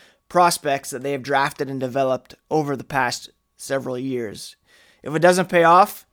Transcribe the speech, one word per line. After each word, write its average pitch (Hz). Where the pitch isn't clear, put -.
prospects 165
that 127
they 139
have 135
drafted 139
and 135
developed 131
over 151
the 113
past 127
several 131
years. 123
If 143
it 156
doesn't 180
pay 170
off, 180